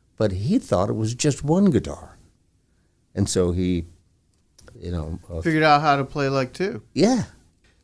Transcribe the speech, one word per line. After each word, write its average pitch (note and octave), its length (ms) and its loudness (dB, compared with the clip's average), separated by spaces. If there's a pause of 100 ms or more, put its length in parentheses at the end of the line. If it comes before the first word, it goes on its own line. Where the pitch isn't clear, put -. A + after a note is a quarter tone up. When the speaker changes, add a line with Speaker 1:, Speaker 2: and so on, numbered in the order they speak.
(180)
Speaker 1:
but G#2+ 140 0
he G#2+ 260 0
thought G#2 320 0
it A#2+ 40 -4
was A2 200 -2
just C#3 300 -2
one E3+ 220 4
guitar. A2 520 0 (960)
And G2 160 0
so F2+ 220 2
he, F2+ 340 0 (920)
you F2 120 -10
know, D#2+ 280 -6 (100)
uh, E2+ 120 -8
Speaker 2:
Figured D#3 200 0
out D3 200 4
how D3 160 2
to C#3 60 -2
play C#3 260 -4
like C3+ 240 -2
two. G#3 280 -6 (140)
Speaker 1:
Yeah. A3+ 300 2 (580)